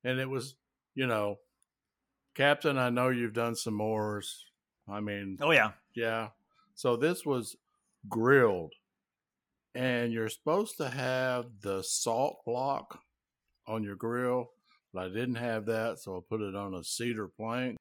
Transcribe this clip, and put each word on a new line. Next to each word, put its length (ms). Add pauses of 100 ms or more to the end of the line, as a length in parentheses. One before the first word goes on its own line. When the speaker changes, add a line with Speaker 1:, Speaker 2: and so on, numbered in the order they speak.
Speaker 1:
And 160
it 100
was, 280 (380)
you 120
know, 300 (960)
Captain, 440
I 120
know 200
you've 220
done 220
s'mores. 720 (640)
I 120
mean, 400
Speaker 2:
Oh, 120
yeah. 200 (220)
Speaker 1:
yeah. 340 (460)
So 220
this 280
was 320 (520)
grilled, 640 (1000)
and 380
you're 160
supposed 500
to 100
have 580 (160)
the 200
salt 640
block 560 (680)
on 140
your 140
grill, 540 (440)
but 120
I 20
didn't 280
have 300
that, 320
so 180
I 120
put 120
it 140
on 200
a 100
cedar 440
plank 520